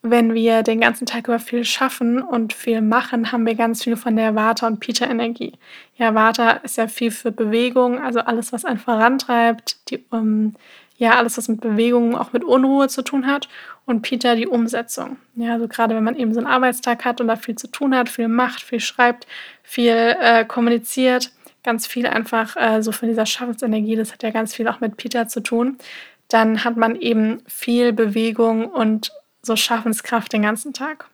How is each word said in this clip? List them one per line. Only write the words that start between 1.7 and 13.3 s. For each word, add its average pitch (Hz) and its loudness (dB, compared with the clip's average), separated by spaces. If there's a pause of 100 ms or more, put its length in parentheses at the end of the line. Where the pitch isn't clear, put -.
und 233 -4
viel 226 -2
machen, 226 0
haben 233 0
wir 226 0
ganz 226 0
viel 233 0
von 233 -2
der 220 2
Vata- 226 0
und 220 -2
Pitta-Energie. 233 -4 (440)
Ja, 226 2
Vata 226 4
ist - -4
ja 226 0
viel 233 -2
für 226 -6
Bewegung, 240 0
also 240 -2
alles, 233 -2
was 226 -8
einen 247 -2
vorantreibt, 233 2
die, 247 -8
ähm, 214 0 (420)
ja, 233 4
alles, 233 2
was 240 -6
mit 220 -2
Bewegung, 233 2
auch - -6
mit 247 0
Unruhe 269 4
zu 262 -4
tun 262 -2
hat. 277 -2 (360)